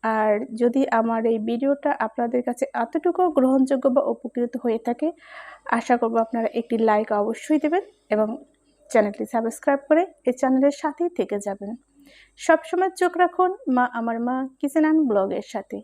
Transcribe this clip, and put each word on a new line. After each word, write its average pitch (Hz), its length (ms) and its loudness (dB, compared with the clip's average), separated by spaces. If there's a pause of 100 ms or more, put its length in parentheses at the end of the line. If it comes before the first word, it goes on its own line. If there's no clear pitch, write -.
(160)
আর 214 140 2 (300)
যদি 240 220 4 (180)
আমার 226 220 0 (100)
এই 226 60 0 (100)
ভিডিওটা 277 420 0 (160)
আপনাদের 240 420 -2
কাছে - 160 -4 (200)
এতটুকু 349 380 -2 (140)
গ্রহণযোগ্য 262 480 2 (120)
বা 269 60 4 (100)
উপকৃত 240 400 -6 (100)
হয়ে 226 240 -2
থাকে, 240 220 -2 (680)
আশা 247 220 0
করব 226 140 0 (120)
আপনারা 226 220 -2 (120)
একটি 233 160 -4 (120)
লাইক 214 200 2 (120)
অবশ্যই 233 440 -2
দেবেন 349 180 0 (320)
এবং 214 140 0 (600)
চ্যানেলটি 208 340 2 (100)
সাবস্ক্রাইব 233 540 -2
করে 311 140 4 (260)
এই 247 120 0
চ্যানেলের 262 420 2
সাথেই 339 360 -4
থেকে - 180 -4 (100)
যাবেন। 202 240 -8 (680)
সবসময় 349 500 2 (100)
চোখ 359 120 2 (100)
রাখুন 359 280 2 (260)
মা 247 80 2 (160)
আমার 226 160 -4 (100)
মা 254 100 -2 (240)
কিচেন 311 260 0
অ্যান্ড 311 140 4 (100)
ব্লগের 196 420 0
সাথে। 202 320 -10